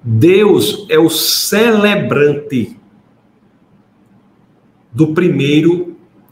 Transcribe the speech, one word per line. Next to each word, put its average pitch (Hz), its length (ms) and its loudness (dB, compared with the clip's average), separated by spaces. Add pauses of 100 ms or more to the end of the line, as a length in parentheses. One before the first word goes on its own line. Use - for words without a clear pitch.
Deus 170 840 2
é 160 80 2
o 160 120 4
celebrante 165 1700 -2 (2250)
do 156 220 -2
primeiro 160 800 0 (360)